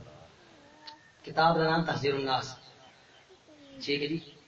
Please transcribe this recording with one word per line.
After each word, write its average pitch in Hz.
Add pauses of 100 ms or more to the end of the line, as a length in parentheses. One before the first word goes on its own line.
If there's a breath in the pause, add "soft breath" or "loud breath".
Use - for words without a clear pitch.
(1300)
کتاب 165
دا 160
نام 160
تحذیر 143
الناس۔ 135 (1300)
ٹھیک 143
ہے 147
جی، 165 (280)